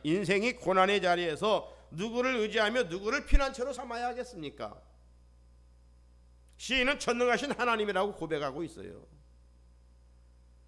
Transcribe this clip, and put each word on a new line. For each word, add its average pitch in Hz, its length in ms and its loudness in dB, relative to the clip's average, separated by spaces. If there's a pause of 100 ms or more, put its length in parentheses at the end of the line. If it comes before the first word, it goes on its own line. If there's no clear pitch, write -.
인생이 196 520 2
고난의 190 480 4
자리에서 175 720 0 (180)
누구를 240 460 -2
의지하며 220 480 2
누구를 202 420 -4
피난처로 269 460 2
삼아야 240 360 -6
하겠습니까? 160 720 -10 (1800)
시인은 262 420 0
전능하신 247 540 2
하나님이라고 208 640 0
고백하고 151 500 -4
있어요. 95 420 -14 (1600)